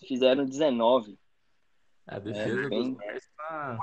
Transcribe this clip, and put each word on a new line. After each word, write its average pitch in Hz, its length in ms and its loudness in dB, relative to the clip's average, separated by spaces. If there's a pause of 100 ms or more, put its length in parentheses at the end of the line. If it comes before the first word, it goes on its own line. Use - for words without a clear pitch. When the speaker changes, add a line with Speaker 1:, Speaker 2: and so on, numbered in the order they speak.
Speaker 1:
fizeram 131 400 4
dezenove. 123 720 2 (880)
Speaker 2:
A - 120 -10
defesa 107 440 -4
Speaker 1:
É, 139 60 -4
bem 127 260 -2
Speaker 2:
dos 123 40 -14
Bears 107 380 -12
tá, 151 460 -8